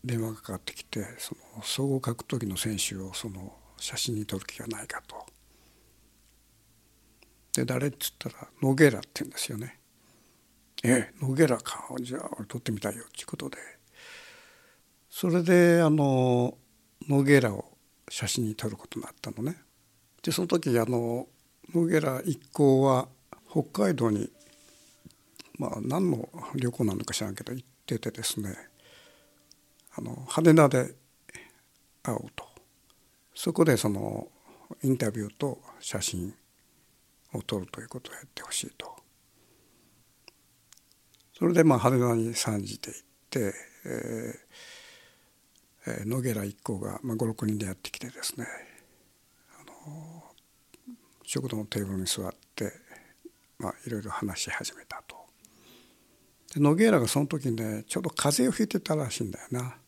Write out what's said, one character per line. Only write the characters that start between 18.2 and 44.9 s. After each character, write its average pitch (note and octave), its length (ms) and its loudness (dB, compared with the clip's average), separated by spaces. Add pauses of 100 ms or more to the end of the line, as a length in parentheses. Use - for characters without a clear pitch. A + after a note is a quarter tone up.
真 B2 160 0
に G#2+ 100 -2
撮 A2+ 140 -6
る G#2 80 -6
こ - 100 -20
と - 140 -10
に B2+ 40 -10
な - 60 -14
っ - 100 -20
た A2 120 -10
の A2 100 -8
ね。 D#3 140 -4 (680)
で、 - 80 -2
そ F3 120 0
の F3 60 -2
時、 C#3+ 300 2
あ A2+ 60 4
の、 A#2 420 -2 (480)
ノ E3+ 120 4
ゲ E3 120 4
ー - 20 6
ラ C3+ 240 -2
一 D#3 160 -2 (120)
行 C3+ 300 8
は C3 260 4 (420)
北 F3+ 340 0
海 F#3 120 4
道 A#2 140 2
に、 G#2 200 0 (1300)
ま D3+ 100 -6
あ、 - 120 -6
何 E3+ 300 0
の B2+ 180 -2 (260)
旅 B2 160 -2
行 - 140 -2
な G2+ 100 0
の G2 80 -4
か - 120 -6
知 - 80 -4
ら G2+ 80 -4
ん G2 40 -8
け G2+ 80 -12
ど、 A#2+ 120 -10
行 C3 100 -12
っ - 40 -20 (180)
て A#2 120 -4
て A2+ 120 -4
で A2+ 120 -12
す - 200 -4
ね、 G2 120 -6 (1400)
あ A#2 80 -8
の、 B2 260 -10
羽 D#3+ 260 8
田 D#3 140 10
で C3 260 0 (1080)
会 A#2+ 120 -4
う - 40 -2 (180)
と。 - 80 -12 (880)
そ E3 200 -2
こ E3 100 6
で C3+ 140 6
そ A#2 100 0
の、 G#2 400 -4 (540)
イ C3+ 80 2
ン B2+ 80 2
タ A2+ 120 2
ビ A2 120 -6
ュ G#2 60 -6
ー - 60 -14
と - 280 -6 (180)
写 - 220 -6
真 F2+ 320 -4 (1000)
を G#2+ 80 -6
撮 G#2 180 -4
る F2+ 100 -6
と - 120 -14
い - 40 -16
う - 40 -20
こ B2+ 120 -12
と - 100 -20
を - 40 -18
や - 80 -16
っ - 120 -20
て - 80 -14
ほ - 100 -12
し - 120 -6
い - 120 -12
と。 - 180 -14 (2500)
そ E3+ 80 2
れ F3 80 4
で、 E3+ 100 8
ま C#3+ 120 8
あ、 - 20 2
羽 C3 200 4
田 A#2+ 160 4
に A2+ 200 0
三 G#2 280 -2
時 G2+ 160 -8
で - 120 -12
行 - 80 -16
っ - 20 -18 (300)
て、 G#2 240 -2 (320)
え A#2 540 -6 (1500)